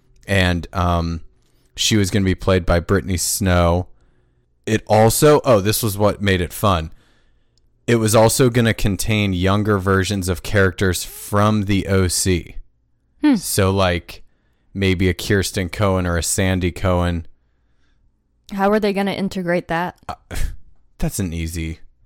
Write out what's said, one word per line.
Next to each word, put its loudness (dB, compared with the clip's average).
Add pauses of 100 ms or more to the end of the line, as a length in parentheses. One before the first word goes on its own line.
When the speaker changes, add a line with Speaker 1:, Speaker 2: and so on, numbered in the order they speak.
(280)
Speaker 1:
and, 0
um, -2 (560)
she 0
was 0
gonna 0
be 2
played 0
by 2
Brittany 0
Snow. 0 (800)
It -2
also, 6
oh, 4
this -2
was -4
what 0
made 0
it -6
fun. -2 (960)
It 4
was 0
also 4
gonna 2
contain 0
younger 0
versions 0
of -4
characters 0
from 0
the 0
O 2
C. -2 (640)
Speaker 2:
Hmm. 4
Speaker 1:
So, 0
like, -2 (500)
maybe 0
a 2
Kirsten -2
Cohen 0
or 0
a -2
Sandy 0
Cohen. -2 (1300)
Speaker 2:
How 0
are 2
they -2
gonna -2
integrate -4
that? -6 (120)
Speaker 1:
Uh, -12 (140)
<sighs> -10 (640)
that's -4
an -4
easy -6 (260)